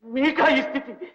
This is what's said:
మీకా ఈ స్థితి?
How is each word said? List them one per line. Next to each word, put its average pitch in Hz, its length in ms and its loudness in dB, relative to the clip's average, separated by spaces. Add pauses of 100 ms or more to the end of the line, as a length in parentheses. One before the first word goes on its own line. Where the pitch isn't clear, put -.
మీకా 285 460 2
ఈ 269 120 2
స్థితి? 262 320 -6 (200)